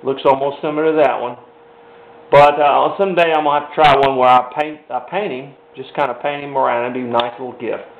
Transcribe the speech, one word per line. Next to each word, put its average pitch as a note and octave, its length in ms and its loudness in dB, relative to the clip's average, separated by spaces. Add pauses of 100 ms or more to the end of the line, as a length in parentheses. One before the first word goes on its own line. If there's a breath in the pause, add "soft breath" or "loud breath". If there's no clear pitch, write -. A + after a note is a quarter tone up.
looks C#3 240 -6
almost C#3 340 0
similar D#3 320 -2
to D#3 100 2
that A#2+ 160 0
one. A#2+ 200 -10 (920 loud breath)
But, D3 300 6
uh, C#3+ 380 2
someday F3 340 0
I'm D3+ 120 0
gonna C#3+ 160 0
have C#3 100 -14
to - 40 -18
try C#3 320 4
one C3+ 120 0
where B2+ 100 4
I B2+ 320 4
paint, D3+ 200 -6 (100)
I B2+ 100 -6 (100)
paint F#3 220 -6
him, C#3 220 -14 (200)
just C3 200 -16
kinda C#3 200 -2
paint C#3+ 300 -6
him C#3 140 -6
around. B2 320 0
It'd B2 40 -10
be B2+ 140 -6
a - 20 -8
nice A#2+ 280 -2
little B2+ 140 -12
gift. A2 320 -8 (160)